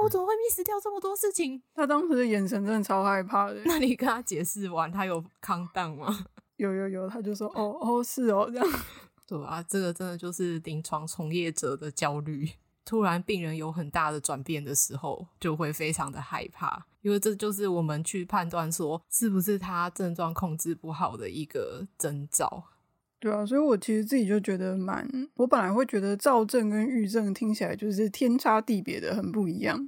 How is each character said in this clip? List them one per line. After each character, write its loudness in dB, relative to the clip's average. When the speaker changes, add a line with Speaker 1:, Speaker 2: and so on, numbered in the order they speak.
Speaker 1:
我 6
怎 2
么 0
会 2
miss 0
掉 0
这 -4
么 -4
多 -2
事 0
情？” -2
Speaker 2:
他 2
当 4
时 4
的 4
眼 2
神 0
真 2
的 4
超 2
害 4
怕 2
的。 -6
Speaker 1:
那 4
你 4
跟 0
他 2
解 -2
释 -4
完， 0
他 0
有 0
calm -4
down -2
吗？ -4
Speaker 2:
有， 0
有， -2
有， -6
他 -8
就 -4
说 -4
：“哦， -2
哦， 2
是 0
哦。” 4
这 -4
样。 4
Speaker 1:
对 -6
啊， -6
这 0
个 2
真 -6
的 -6
就 -6
是 -2
临 -6
床 -4
从 -4
业 0
者 -2
的 -8
焦 0
虑。 -4
突 2
然 2
病 -2
人 -4
有 -6
很 -6
大 0
的 -4
转 -4
变 -4
的 -4
时 2
候， -6
就 0
会 0
非 -2
常 -4
的 -10
害 -8
怕， -8
因 2
为 2
这 4
就 -2
是 0
我 2
们 0
去 -4
判 0
断 -2
说 -2
是 2
不 2
是 2
他 -2
症 -2
状 -2
控 -2
制 -2
不 -10
好 -2
的 -8
一 -6
个 -6
征 -4
兆。 -2
Speaker 2:
对 -2
啊， 0
所 0
以 4
我 6
其 0
实 2
自 0
己 4
就 4
觉 0
得 -2
蛮， -4
我 2
本 4
来 2
会 4
觉 0
得 0
躁 6
症 2
跟 2
郁 2
症 0
听 0
起 -2
来 -2
就 -2
是 2
天 4
差 4
地 0
别 -4
的， -2
很 -2
不 0
一 -2
样。 -2